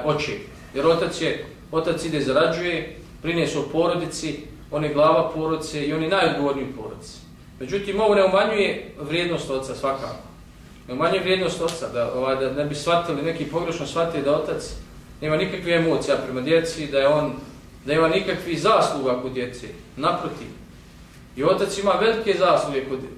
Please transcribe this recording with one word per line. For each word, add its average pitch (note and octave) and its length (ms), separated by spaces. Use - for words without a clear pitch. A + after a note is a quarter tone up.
očev. D3 300
Jer C#3+ 140
otac E3 340
je, D3 240
otac D#3+ 340
ide, D3+ 160
zarađuje, E3 760
brine D#3+ 240
se D3+ 120
o C3+ 120
porodici, D#3+ 680
on D3 120
je D3 100
glava D#3+ 420
porodice D#3 520
i D3+ 60
on D#3+ 100
je D#3+ 60
najodgovorniji C#3+ 600
u - 120
porodici. - 360
Međutim, G3 420
ovo G#3 140
ne G3 100
umanjuje G3+ 760
vrijednost D#3+ 500
oca, C3 260
svakako. - 480
Ne B2+ 60
umanjuje F3 280
vrijednost F#3 400
oca, E3 280
da, A#2 260
ovaj, C3 200
da C3 180
ne D3 120
bi D3 100
shvatili, E3+ 460
neki D#3 240
pogrešno E3 420
shvatili E3 360
da D3 120
otac - 380
nema D#3 160
nikakve E3+ 360
emocije D#3 520
prema B2+ 160
djeci, D#3+ 460
da C3+ 120
je C#3 80
on, C#3+ 260
da C3+ 80
ima D#3+ 140
nikakvih E3+ 540
zasluga C3 600
kod B2+ 100
djece. A#2+ 360
Naprotiv. D#3+ 500
I B2+ 80
otac F#3+ 340
ima G3 140
velike G3+ 480
zasluge C#3+ 500
kod, B2+ 100